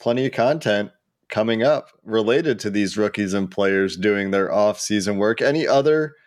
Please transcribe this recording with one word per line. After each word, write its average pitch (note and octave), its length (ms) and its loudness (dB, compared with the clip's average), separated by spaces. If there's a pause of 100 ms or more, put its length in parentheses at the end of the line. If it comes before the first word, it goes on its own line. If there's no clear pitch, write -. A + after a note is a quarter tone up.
plenty B2+ 260 -2
of C3 60 -6
content A2+ 580 0 (380)
coming A2 340 -2
up C#3 280 0 (120)
related A2+ 580 0
to A2 100 -6
these G2 260 -2
rookies G#2 380 -2
and G2 140 -2
players G2 480 0
doing G2+ 360 0
their G2 200 0
off-season G#2 680 0
work. A2 220 0
Any C#3+ 260 0
other D3+ 480 2 (120)